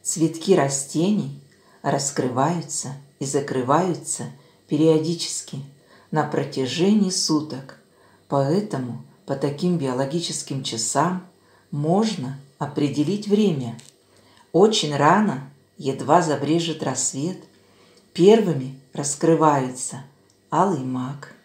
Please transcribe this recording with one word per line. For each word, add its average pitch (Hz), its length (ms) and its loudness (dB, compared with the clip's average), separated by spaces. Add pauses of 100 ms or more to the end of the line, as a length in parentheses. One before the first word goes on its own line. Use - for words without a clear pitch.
Цветки 165 520 2
растений 151 840 0 (420)
раскрываются 143 1080 -2 (260)
и 143 60 -6
закрываются 139 1000 -2 (420)
периодически 156 960 0 (480)
на 156 100 2
протяжении 160 880 0
суток, - 720 -4 (480)
поэтому 139 760 -2 (220)
по 139 80 -4
таким 151 440 -2
биологическим 139 840 -4
часам 156 640 -2 (460)
можно 160 680 0 (200)
определить 147 680 -2
время. 180 500 0 (760)
Очень 175 420 4
рано, 156 560 2 (260)
едва 131 460 2
забрежет 156 640 0
рассвет, 139 580 -4 (680)
первыми 170 680 4 (140)
раскрываются 147 1120 0 (480)
алый 160 320 2
мак 127 500 -8 (100)